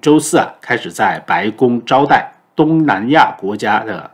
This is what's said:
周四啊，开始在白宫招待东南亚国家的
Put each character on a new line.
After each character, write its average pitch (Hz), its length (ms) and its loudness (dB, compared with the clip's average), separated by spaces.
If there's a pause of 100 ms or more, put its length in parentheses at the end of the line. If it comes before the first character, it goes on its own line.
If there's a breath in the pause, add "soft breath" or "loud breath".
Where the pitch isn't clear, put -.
周 151 160 4
四 156 200 -2
啊， - 220 -2
开 - 160 -4
始 - 140 -8
在 95 300 -2
白 - 320 -4
宫 120 320 0
招 139 200 2
待 - 280 0 (220)
东 160 320 2
南 110 240 0
亚 151 220 4
国 98 220 -8
家 110 260 -2
的 107 340 -10